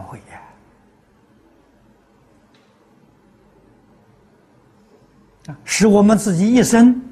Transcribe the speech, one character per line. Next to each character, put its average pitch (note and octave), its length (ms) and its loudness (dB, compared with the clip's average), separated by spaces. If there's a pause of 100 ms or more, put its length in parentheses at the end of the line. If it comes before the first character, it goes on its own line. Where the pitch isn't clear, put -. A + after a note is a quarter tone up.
悔 G2+ 160 -20 (140)
呀！ - 100 -20 (4000)
啊， D3 160 -20
使 - 240 -2
我 G3+ 140 2
们 G#3 160 2
自 F#3+ 180 -4
己 G3 160 -2
一 B3 100 2
生 A#3+ 400 2 (100)